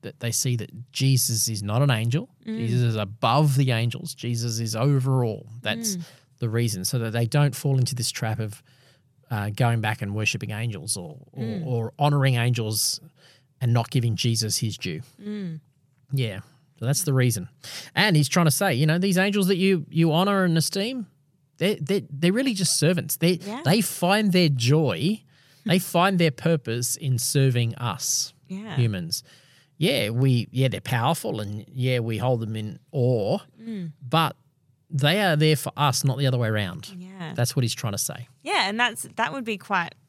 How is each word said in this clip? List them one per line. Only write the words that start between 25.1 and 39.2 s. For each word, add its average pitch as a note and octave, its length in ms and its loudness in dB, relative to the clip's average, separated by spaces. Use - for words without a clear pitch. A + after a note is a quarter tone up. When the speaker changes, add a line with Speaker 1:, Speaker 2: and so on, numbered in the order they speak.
Speaker 1:
they F#3 140 4
find F3+ 400 2
their E3 120 6
purpose B2 640 -2
in C3 220 0
serving A#2+ 580 2
us - 580 -4
Speaker 2:
Yeah. G3 280 -10
Speaker 1:
humans. G2+ 480 -2
Yeah, C#3 320 0
we, B2 420 2
yeah, C3 160 2
they're - 120 -2
powerful - 640 0
and, G#2 320 -8
yeah, B2+ 260 0
we A2+ 180 -2
hold A#2+ 240 0
them A2 140 -6
in G#2+ 220 -8
awe, B2+ 480 2
Speaker 2:
Mm. G#3 300 -8
Speaker 1:
but D#3 280 0
they D#3 300 2
are F3+ 140 4
there D#3 220 4
for - 180 -6
us, C#3+ 300 0
not C3+ 120 0
the C#3 100 0
other B2+ 100 0
way A#2 100 0
around. G#2 500 -4
Speaker 2:
Yeah. F3+ 360 -14
Speaker 1:
That's A#2+ 220 -2
what B2+ 80 2
he's A2+ 100 -2
trying - 200 -6
to G2+ 40 -6
say. - 300 -8
Speaker 2:
Yeah, C4+ 260 0
and G#3+ 100 -4
that's, A#3+ 360 -2
that A#3 180 -2